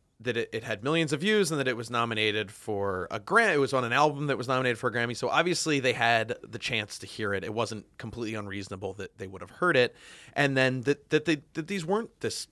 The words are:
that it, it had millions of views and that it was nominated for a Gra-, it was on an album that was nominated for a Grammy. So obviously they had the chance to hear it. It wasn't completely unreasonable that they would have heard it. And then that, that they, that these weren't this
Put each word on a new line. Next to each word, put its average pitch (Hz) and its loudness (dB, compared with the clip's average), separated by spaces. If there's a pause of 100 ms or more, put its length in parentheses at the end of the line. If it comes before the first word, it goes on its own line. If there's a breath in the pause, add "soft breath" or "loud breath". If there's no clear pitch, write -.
(200)
that 113 -4
it, 117 -2
it 110 -4
had 107 -4
millions 156 2
of 143 -2
views 202 4
and 151 0
that 131 0
it 120 0
was 120 -8
nominated 107 0
for 98 -2
a 107 -4
Gra-, 196 2
it 147 4
was 135 2
on 131 2
an 117 -2
album 143 2
that 135 2
was 117 -6
nominated 127 0
for 127 -2
a - -2
Grammy. 120 -2
So 123 -2
obviously 160 2
they 123 2
had 117 2
the 110 -12
chance 104 -4
to 101 -12
hear 101 -2
it. 92 -2
It 104 -6
wasn't 110 -4 (140)
completely 113 -8
unreasonable 98 -8
that 98 -12
they 95 -8
would 95 -14
have 95 -14
heard 175 2
it. 123 4 (380 loud breath)
And 139 2
then 131 4
that, 143 -2
that 151 4
they, 151 2 (100)
that 156 -6
these 190 -4
weren't 208 -4
this - -6